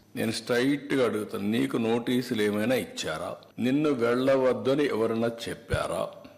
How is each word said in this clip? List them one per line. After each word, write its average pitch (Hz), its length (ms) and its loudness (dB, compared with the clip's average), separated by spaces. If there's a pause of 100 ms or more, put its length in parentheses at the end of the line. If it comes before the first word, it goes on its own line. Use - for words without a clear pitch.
(160)
నేను 110 160 -2
స్ట్రైట్గా 135 760 0
అడుగుతాను, 104 440 -2
నీకు 123 280 0
నోటీసులు 120 640 0
ఏమైనా 107 340 2
ఇచ్చారా? 87 600 -6 (240)
నిన్ను 139 300 2
వెళ్ళవద్దని 131 960 2
ఎవరైనా 113 460 0 (180)
చెప్పారా? - 600 -4 (280)